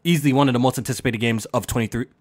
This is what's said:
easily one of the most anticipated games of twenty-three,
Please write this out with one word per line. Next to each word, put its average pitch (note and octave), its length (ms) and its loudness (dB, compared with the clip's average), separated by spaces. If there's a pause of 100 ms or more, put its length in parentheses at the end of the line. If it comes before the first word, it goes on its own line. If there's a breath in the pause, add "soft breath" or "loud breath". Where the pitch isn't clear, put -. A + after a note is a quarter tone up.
easily D3+ 280 2
one C#3 160 4
of B2+ 40 2
the B2 60 2
most B2+ 200 2
anticipated A#2 400 -4
games A2+ 280 0
of A2+ 200 -4
twenty-three, A#2 400 -4 (140)